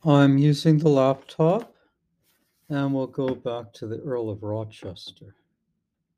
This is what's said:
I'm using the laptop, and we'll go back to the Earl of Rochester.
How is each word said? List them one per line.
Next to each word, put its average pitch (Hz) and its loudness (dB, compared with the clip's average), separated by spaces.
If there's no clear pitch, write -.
I'm 139 6
using 151 2
the 160 2
laptop, 147 0
and 139 -4
we'll 131 -4
go 131 -4
back 120 -10
to 113 -14
the 117 -10
Earl 123 -6
of 104 -10
Rochester. 107 -12